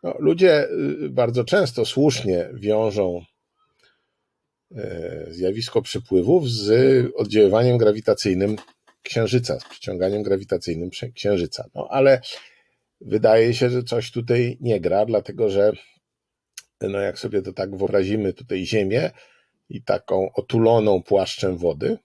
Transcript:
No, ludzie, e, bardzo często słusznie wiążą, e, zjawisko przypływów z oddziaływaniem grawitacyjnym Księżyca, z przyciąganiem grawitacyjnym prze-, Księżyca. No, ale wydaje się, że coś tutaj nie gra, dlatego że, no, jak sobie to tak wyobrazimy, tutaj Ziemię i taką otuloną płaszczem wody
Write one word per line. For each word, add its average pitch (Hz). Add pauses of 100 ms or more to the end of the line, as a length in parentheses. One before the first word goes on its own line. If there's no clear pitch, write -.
No, -
ludzie, 165
e, - (400)
bardzo 123
często 143
słusznie 104
wiążą, 104 (1500)
e, 85
zjawisko 95
przypływów 120
z 107 (440)
oddziaływaniem 107
grawitacyjnym 104 (480)
Księżyca, 117
z -
przyciąganiem 95
grawitacyjnym 92
prze-, 120
Księżyca. 92 (100)
No, -
ale 135 (800)
wydaje 110
się, 123
że 123
coś 117
tutaj 120
nie 110
gra, 95
dlatego 110
że, 101 (1080)
no, 98
jak 98
sobie 107
to 92
tak 98
wyobrazimy, 98
tutaj -
Ziemię 110 (580)
i -
taką 95
otuloną 110
płaszczem 92
wody 85